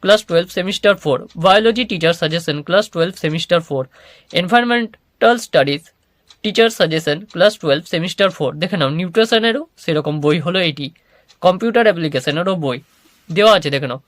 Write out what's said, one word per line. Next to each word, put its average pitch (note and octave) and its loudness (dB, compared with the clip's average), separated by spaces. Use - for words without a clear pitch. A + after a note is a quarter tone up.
ক্লাস G3+ 4
টুয়েলভ F3 0
সেমিস্টার G3 0
ফোর, C#3+ 0
বায়োলজি A3 4
টিচার E3 0
সাজেশন, D#3+ -4
ক্লাস G3 2
টুয়েলভ F3 -2
সেমিস্টার D#3+ -2
ফোর, C3+ -4
এনভায়রনমেন্টাল A#3+ 0
স্টাডিজ C#3+ 0
টিচার A3+ 2
সাজেশন, D#3+ -2
ক্লাস F#3+ 4
টুয়েলভ D3+ 0
সেমিস্টার F3+ -2
ফোর। C3+ -4
দেখে F#3 -4
নাও, C3+ 0
নিউট্রিশনেরও A3+ 0
সেরকম D3+ -2
বই D3+ 2
হলো F3+ -2
এটি, C#3+ -8
কম্পিউটার A3 2
অ্যাপ্লিকেশনেরও D#3+ -2
বই C#3+ -4
দেওয়া G#3 4
আছে, D3+ -4
দেখে C#3 -4
নাও C3 -10